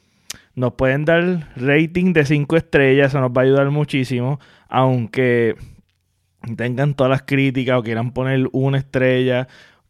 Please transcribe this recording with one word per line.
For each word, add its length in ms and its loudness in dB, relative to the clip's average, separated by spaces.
nos 180 -2
pueden 320 -2
dar 500 0
rating 580 0
de 120 4
cinco 320 0
estrellas, 500 4
eso 140 0
nos 100 0
va 100 2
a 40 4
ayudar 240 2
muchísimo. 720 -2
Aunque 880 0
tengan 380 -2
todas 160 2
las 140 0
críticas 540 0
o 60 0
quieran 280 -4
poner 400 -2
una 260 0
estrella, 680 0